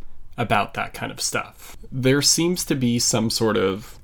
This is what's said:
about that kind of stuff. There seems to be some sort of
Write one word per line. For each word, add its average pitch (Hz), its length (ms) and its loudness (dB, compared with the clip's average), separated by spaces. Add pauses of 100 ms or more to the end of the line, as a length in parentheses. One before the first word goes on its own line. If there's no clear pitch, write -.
(380)
about 104 360 0
that 107 200 -6
kind 110 180 -8
of - 100 -10
stuff. - 560 -6 (140)
There 131 300 2
seems 170 440 2
to 160 100 0
be 120 240 2
some 113 300 2
sort 107 280 2
of 98 460 0